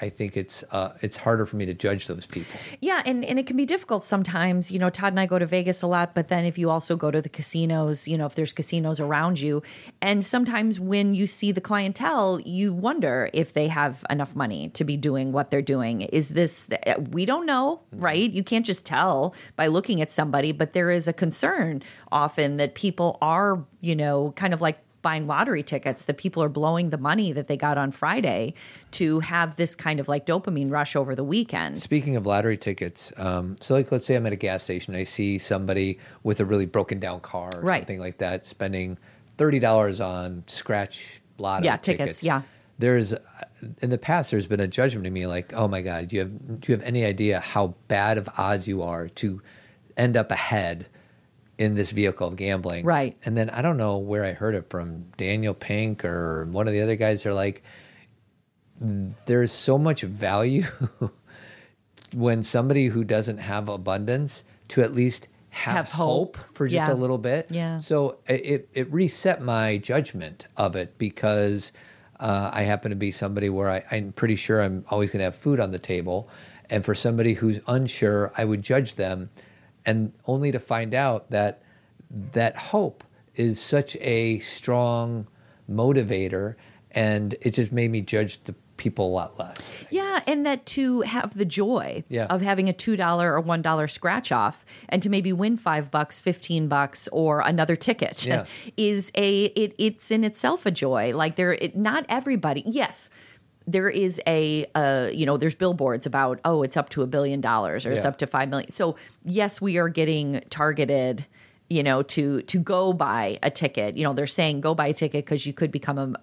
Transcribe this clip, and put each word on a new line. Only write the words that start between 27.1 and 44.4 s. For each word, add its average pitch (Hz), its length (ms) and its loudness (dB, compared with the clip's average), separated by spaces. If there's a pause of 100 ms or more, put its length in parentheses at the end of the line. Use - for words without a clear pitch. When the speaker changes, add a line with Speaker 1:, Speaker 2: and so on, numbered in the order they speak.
Speaker 2:
that 139 160 -4
they 147 80 0
got 147 220 2
on 139 120 2
Friday 151 640 0 (380)
to 160 300 0
have 165 340 0
this 170 180 -2
kind 156 240 -2
of, 139 120 -2
like, 143 160 0
dopamine 170 440 0
rush 147 240 -2
over 135 220 0
the 135 80 -4
weekend. 139 560 -2
Speaker 1:
Speaking 139 380 0
of 101 80 -2
lottery 104 320 2
tickets, - 580 -6
um, 92 460 -2
so, - 120 0
like, 135 200 4
let's 127 120 0
say 127 120 4
I'm 113 80 -2
at 104 80 -2
a - 20 -2
gas 92 260 -2
station, 90 340 -6
I 92 100 -2
see 101 320 -2
somebody 95 640 -2 (240)
with 107 180 0
a 101 40 2
really 98 200 2
broken 98 340 0
down 90 220 -8
car 90 340 -8
or 87 60 -10
Speaker 2:
Right. 175 220 0
Speaker 1:
something 95 160 -8
like 92 180 -10
that, 92 280 -4
spending 92 520 -6 (400)
thirty 147 220 4
dollars 107 420 4
on 90 460 -6
scratch - 760 -6 (160)
lotto 95 260 -2
Speaker 2:
Yeah, 123 140 2
tickets, 170 260 -2 (160)
Speaker 1:
tickets. - 60 -6
Speaker 2:
yeah. 139 160 0 (360)
Speaker 1:
There's, 117 380 2 (640)
in 123 100 -2
the 120 60 2
past, 160 340 0
there's 101 160 0